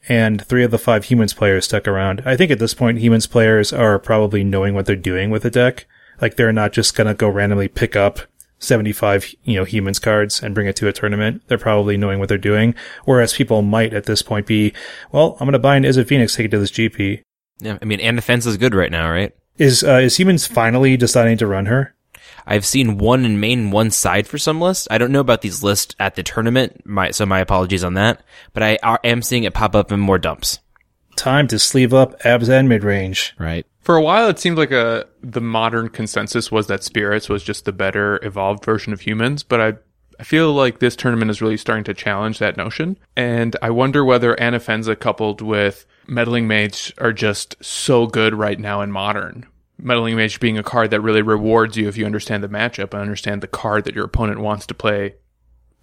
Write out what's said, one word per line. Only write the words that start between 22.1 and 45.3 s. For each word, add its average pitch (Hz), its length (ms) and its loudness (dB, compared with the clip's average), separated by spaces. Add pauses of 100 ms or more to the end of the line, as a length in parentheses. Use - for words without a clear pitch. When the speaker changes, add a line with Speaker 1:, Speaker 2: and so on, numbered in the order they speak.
Speaker 2:
I've 104 180 0
seen 113 340 0
one 123 260 4
in 104 140 2
main, 110 320 0
one 110 180 2
side 101 380 0
for 147 100 -8
some 156 240 -2
lists. 185 300 0
I 110 80 2
don't 123 120 0
know 139 80 4
about 123 220 2
these 92 220 -6
lists 101 360 0
at 98 140 -2
the - 80 -6
tournament, 117 640 -2
my, 98 240 -2
so - 160 -2
my 95 140 2
apologies 92 440 0
on 90 120 -2
that. 104 260 0 (320)
But 107 80 -6
I, 107 220 2
I 113 200 2
am 117 200 0
seeing 120 220 -2
it 92 100 -4
pop 107 200 0
up 104 160 2
in 104 80 0
more 98 200 2
dumps. - 400 -6 (560)
Speaker 1:
Time 139 320 2
to 113 100 -2
sleeve 123 340 2
up 131 320 4
abs 117 240 4
and 131 220 6
mid-range. 101 680 0
Speaker 3:
Right. 82 260 -6 (160)
Speaker 4:
For 170 140 2
a 160 60 4
while, 202 280 4
it 180 80 -2
seemed 170 220 -2
like 147 100 0
a, 117 380 0 (160)
the 123 180 -6
Modern 113 480 -2
consensus 110 640 -6
was 110 160 0
that 98 160 -4
Spirits 104 460 -4
was 104 120 -4
just - 240 -10
the 104 60 -4
better 98 520 -2
evolved 101 400 -4
version 110 300 -4
of 98 80 -10
Humans, 117 400 -4
but 120 180 -2
I, 110 140 0 (460)
I 120 40 -18
feel 156 300 2
like 135 240 0
this 123 180 0
tournament 117 360 0
is 104 100 -8
really 110 160 0
starting 110 280 -4
to 101 100 -6
challenge 104 420 -4
that 101 200 -2
notion. 156 420 -6 (160)
And 117 480 -2
I 113 80 -2
wonder 135 340 2
whether 120 300 4
Anafenza 113 640 -2
coupled 107 420 -4